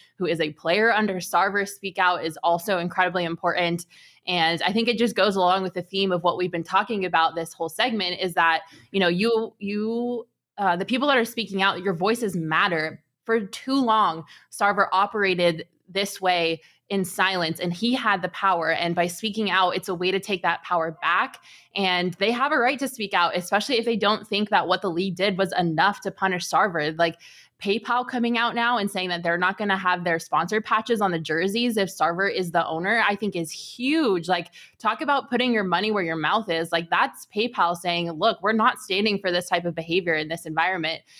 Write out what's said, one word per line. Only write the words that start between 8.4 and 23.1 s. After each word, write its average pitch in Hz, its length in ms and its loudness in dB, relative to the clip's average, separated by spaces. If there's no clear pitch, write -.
you 196 80 0
know, 180 80 4
you, 220 500 0
you, 226 680 -4
uh, 185 200 2
the 190 100 -2
people 262 220 0
that 269 100 6
are 233 60 4
speaking 202 360 -4
out, 190 220 0
your 190 120 0
voices 202 400 0
matter. 160 680 0
For 226 160 0
too 262 440 -2
long, 190 400 2
Sarver 202 420 2
operated 185 720 2
this 196 320 -4
way 170 420 2
in 196 160 0
silence, 180 560 0
and 175 100 -2
he 226 220 0
had 220 300 0
the 180 80 -4
power. 170 420 0
And 170 220 0
by 175 140 2
speaking 208 420 -4
out, 185 260 2
it's 190 140 -6
a 185 40 -2
way 180 160 0
to 190 80 0
take 185 240 -4
that 170 200 0
power 165 400 -2
back. 190 360 0
And 180 380 0
they 208 180 0
have 262 180 0
a 302 80 2
right 247 200 2
to 269 100 -4
speak 202 240 -8